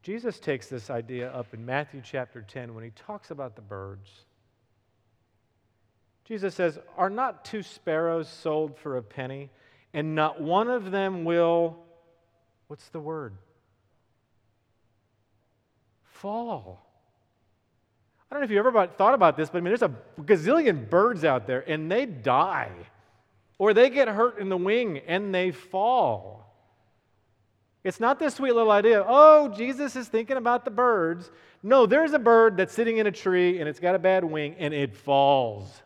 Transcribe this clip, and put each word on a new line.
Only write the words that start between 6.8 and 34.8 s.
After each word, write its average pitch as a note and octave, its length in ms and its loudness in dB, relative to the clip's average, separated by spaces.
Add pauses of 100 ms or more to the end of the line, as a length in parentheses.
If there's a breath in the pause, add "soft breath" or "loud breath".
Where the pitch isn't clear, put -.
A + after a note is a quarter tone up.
"Are F#3 120 0
not A3+ 360 -6
two G#3+ 160 -10
sparrows E3 640 -4
sold D#3 500 -6
for C3+ 200 -10
a B2 60 -8
penny, C3+ 460 -14 (440 soft breath)
and D#3 220 -4
not D#3 260 -2
one F#3 280 0
of G#3 220 -4
them F#3+ 320 -4
will," E3+ 540 0 (920)
what's - 220 -20
the E3 100 -14
word? D3 380 -12 (2750)
"Fall." G3 800 -10 (1500)
I C4+ 60 -12
don't D4 60 -4
know C4+ 40 0
if A3 60 -6
you G3+ 80 4
ever A3+ 80 4
about, G#3 300 2
thought G#3+ 160 6
about E3+ 240 4
this, D#3 120 -4
but F3 100 -4
I - 20 -4
mean, F3 80 -4
there's A#3 120 0
a D#3 140 -2 (240)
gazillion F3 680 0
birds F#3+ 340 2
out B2+ 240 0
there, C3 220 -4
and D#3 200 -6
they A#3+ 160 0
die, C3+ 680 -2 (840)
or G#3 160 2
they B3 160 6
get B3+ 200 0
hurt A3 280 0
in G3 120 -6
the F#3+ 80 -2
wing, G3 420 -2
and F#3+ 340 -4
they F#3 180 -2
fall. C3 1000 -4 (1300)
It's F#3+ 160 -4
not C4+ 180 2
this D#4 160 -2
sweet C4+ 160 -2
little A3+ 200 4
idea, G#3 360 6
"Oh, D4 400 10
Jesus B3 480 -8
is B3 140 -10
thinking A3+ 260 -4
about A#3+ 300 -2
the B3 60 -6
birds." F#3+ 600 0 (320 soft breath)
No, A#3+ 220 6
there's C#4+ 260 2
a D4+ 80 2
bird A3+ 380 6
that's F#3 160 -2
sitting A3+ 240 -2
in G#3+ 100 0
a G3+ 60 -2
tree, F3+ 480 0
and D3+ 80 -4
it's C#3+ 100 -10
got F3+ 160 0
a F#3 40 0
bad F#3 260 2
wing, D#3 300 -6
and D#3 180 -6
it C#3 200 -4